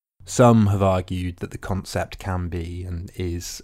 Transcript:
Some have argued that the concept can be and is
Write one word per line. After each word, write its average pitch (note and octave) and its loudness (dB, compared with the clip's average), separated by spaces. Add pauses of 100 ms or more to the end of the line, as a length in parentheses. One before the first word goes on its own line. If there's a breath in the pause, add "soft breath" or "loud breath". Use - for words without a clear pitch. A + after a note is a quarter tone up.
(240)
Some A2+ 6
have G2+ 2
argued F2+ 0
that - -10
the - -12
concept - -6
can F2+ -6
be F2 -8
and F2+ -10
is F2 -8